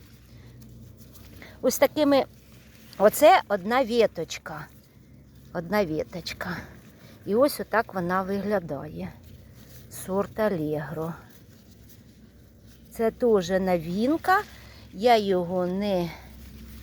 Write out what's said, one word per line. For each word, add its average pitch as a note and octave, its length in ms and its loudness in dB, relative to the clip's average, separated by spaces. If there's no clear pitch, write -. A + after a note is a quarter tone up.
Ось - 160 0
такими. C#4+ 480 2
Оце D4 500 6
одна G#3 360 0
віточка. F3+ 840 -2
Одна F3+ 320 0
віточка. D#3+ 720 -8
І G3 80 0
ось C#4 240 2
отак A3 340 -2
вона F#3 280 0
виглядає. F3+ 920 -6
Сорт G3 340 -4
Алегро. D#3+ 720 -2
Це A3+ 200 -2
теж G#3+ 380 2
новинка. F#3+ 920 0
Я A3+ 240 4
його F3+ 500 0
не F#3 440 -2